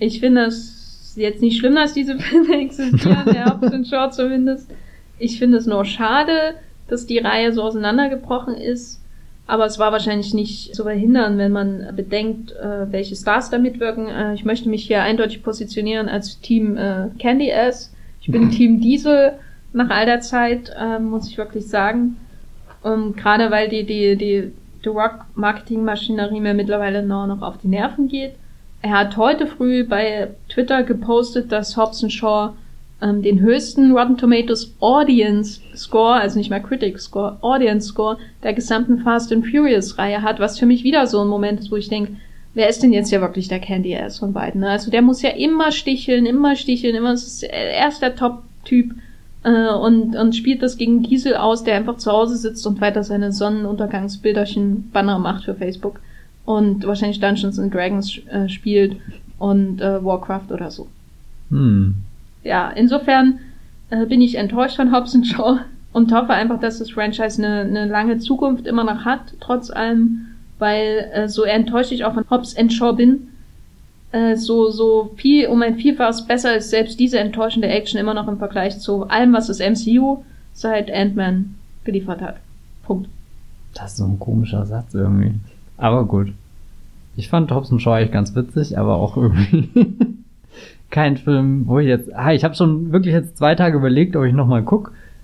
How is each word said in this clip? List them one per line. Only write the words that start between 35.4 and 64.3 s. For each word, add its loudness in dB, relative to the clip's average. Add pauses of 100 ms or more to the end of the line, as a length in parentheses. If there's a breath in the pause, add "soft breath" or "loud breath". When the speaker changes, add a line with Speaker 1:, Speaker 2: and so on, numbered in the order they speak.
Speaker 1:
Score, 2
also 0
nicht -2
mal -2
Critic -4
Score, -6
Audience 2
Score -2 (240 loud breath)
der -2
gesamten 0
Fast 0
and 2
Furious 2
Reihe -2
hat, -2
was -2
für 4
mich 4
wieder 4
so 0
ein 0
Moment -2
ist, -10
wo -2
ich -6
denk, -4 (420 loud breath)
wer 4
ist 0
denn 8
jetzt 2
hier 2
wirklich -4
der -4
Candy -4
Ass -8
von -4
beiden, -4
ne? 0
Also -2
der 2
muss 4
ja 0
immer 0
sticheln, 0
immer 2
sticheln, -2
immer, 0
es -4
ist, -14
er -2
ist -8
der 0
Top-Typ, -2 (520 loud breath)
äh, 4
und, 2
und 2
spielt -2
das 0
gegen 2
Diesel 0
aus, 0
der 0
einfach -4
zu -4
Hause 2
sitzt -8
und -2
weiter 0
seine -2
Sonnenuntergangsbilderchen -2
Banner 0
macht -4
für -6
Facebook -8 (460 soft breath)
und 0
wahrscheinlich -2
Dungeons -2
and -2
Dragons, -4 (120)
äh, -2
spielt 0 (420 loud breath)
und, 0
äh, -2
Warcraft -4
oder -8
so. -16 (640)
Speaker 2:
Hm. 4 (480)
Speaker 1:
Ja, -2
insofern, 4 (520 loud breath)
äh, 0
bin 4
ich 4